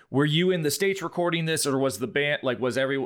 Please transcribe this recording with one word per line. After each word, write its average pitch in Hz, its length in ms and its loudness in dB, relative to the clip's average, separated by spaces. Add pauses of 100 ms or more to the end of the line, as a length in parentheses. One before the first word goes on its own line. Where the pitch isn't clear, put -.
were 139 160 2
you 170 260 4
in 175 100 0
the 147 100 0
States 196 300 0
recording 170 440 -2
this, 160 200 -2
or 135 140 0
was 135 200 0
the 127 80 -4
band, 143 360 -2
like, 123 160 -2
was 123 180 0
every, 135 280 0